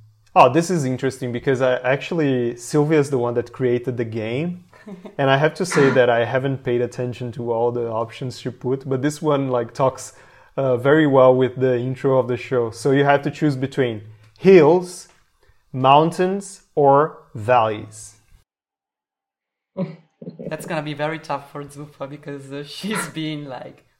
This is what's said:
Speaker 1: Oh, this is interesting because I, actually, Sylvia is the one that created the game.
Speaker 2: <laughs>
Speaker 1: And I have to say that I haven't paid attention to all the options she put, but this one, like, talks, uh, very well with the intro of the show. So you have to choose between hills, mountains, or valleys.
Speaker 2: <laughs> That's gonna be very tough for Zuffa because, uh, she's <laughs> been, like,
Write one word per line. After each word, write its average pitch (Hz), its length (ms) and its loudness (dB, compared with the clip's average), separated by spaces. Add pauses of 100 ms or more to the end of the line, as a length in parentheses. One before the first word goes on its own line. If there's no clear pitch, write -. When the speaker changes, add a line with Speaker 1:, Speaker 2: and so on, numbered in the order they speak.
(340)
Speaker 1:
Oh, 135 180 8
this 170 180 0
is 165 140 -2
interesting 127 480 -4
because 120 300 -2
I, 127 160 2
actually, 127 760 -2
Sylvia 151 420 0
is 139 120 2
the 135 80 0
one 120 160 -2
that 120 180 -4
created 123 440 -2
the 120 80 -4
game. 117 600 -6 (220)
Speaker 2:
<laughs> - 320 -14
Speaker 1:
And 139 120 2
I 135 80 6
have 156 160 2
to 185 120 -4
say 139 240 2
that 123 180 4
I 117 160 2
haven't 131 380 -2
paid 120 180 -2
attention 123 520 -6
to 120 200 -6
all 117 200 0
the 120 180 -4
options 113 480 -8
she 131 120 -8
put, 135 380 -6
but 127 140 -4
this 151 180 -4
one, 143 280 -2
like, 120 260 -4
talks, - 380 -2 (440)
uh, 131 200 0
very 147 320 4
well 131 260 6
with 127 220 0
the 127 200 2
intro 131 420 -2
of 117 100 0
the 123 80 -2
show. 117 340 -4
So 139 220 -2
you 143 120 2
have 143 180 2
to 147 100 -4
choose 147 240 -2
between 127 460 -4 (360)
hills, 180 720 6 (640)
mountains, 170 880 2 (140)
or 143 480 4 (100)
valleys. 110 840 -2 (1600)
Speaker 2:
<laughs> - 0 - (720)
That's 156 180 -12
gonna 156 160 -6
be 147 120 -10
very 151 240 -6
tough 143 320 -10
for 143 140 -14
Zuffa 143 440 -16
because, 143 440 -16
uh, 143 120 -12
she's 185 440 -8
<laughs> 156 140 -10
been, 151 240 -8
like, 135 380 -16 (160)